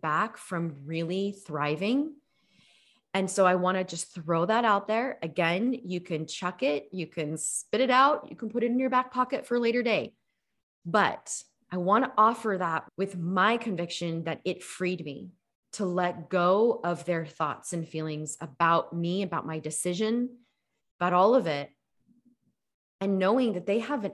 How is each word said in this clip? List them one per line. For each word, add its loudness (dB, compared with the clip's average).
back 0
from -6
really -2
thriving. -2
And 0
so 4
I 6
wanna 2
just -8
throw 0
that 2
out 4
there. -2
Again, 0
you -4
can -6
chuck -6
it, -2
you -6
can -6
spit -4
it 4
out, 4
you -14
can -8
put -2
it 0
in 0
your 2
back 0
pocket -2
for -2
a 2
later 2
day. 0
But 0
I -2
wanna 4
offer 4
that -2
with -2
my 2
conviction -4
that -6
it -4
freed -6
me -12
to -4
let -2
go 4
of -2
their 0
thoughts -6
and -4
feelings -6
about 2
me, -2
about -4
my -6
decision, -2
about 2
all 6
of 4
it. -4
And 0
knowing 4
that -4
they 2
have -4
an -4